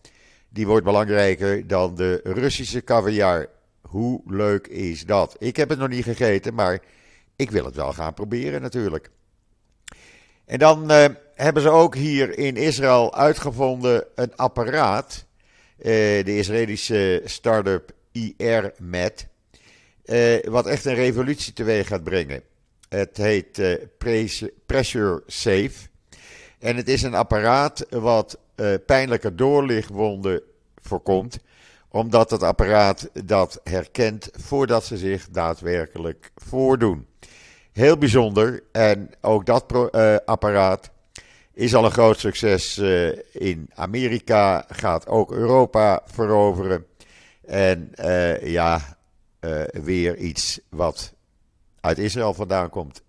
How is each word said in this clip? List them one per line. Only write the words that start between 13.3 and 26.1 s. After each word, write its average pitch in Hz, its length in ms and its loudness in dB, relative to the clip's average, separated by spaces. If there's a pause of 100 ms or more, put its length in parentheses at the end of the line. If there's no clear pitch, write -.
een 123 220 -6
apparaat, 127 920 -2 (500)
eh, - 80 -20 (400)
de 104 120 -2
Israëlische 104 880 0
start-up 98 680 -2 (200)
I 113 260 -8
R 113 400 -2
Met, 90 480 -6 (760)
eh, 117 400 2
wat 120 220 -2
echt 135 180 -4
een 131 100 -2
revolutie 127 580 -2
teweeg 107 340 -2
gaat 92 180 -6
brengen. 78 380 -4 (460)
Het 98 280 -4
heet, 104 420 -2
eh, 90 160 0 (240)
Pres-, 110 500 -4 (180)
Pressure 110 600 -2
Safe. 104 600 -2 (720)